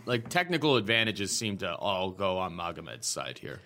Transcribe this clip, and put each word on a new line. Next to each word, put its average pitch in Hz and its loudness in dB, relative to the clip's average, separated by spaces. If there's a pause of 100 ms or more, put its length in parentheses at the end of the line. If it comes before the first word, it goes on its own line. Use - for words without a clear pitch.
like, 117 0
technical 165 4
advantages 107 2
seem 104 -2
to 90 -2
all 95 0
go 92 0
on 87 -4
Magomed's 82 -8
side 67 -4
here. - -10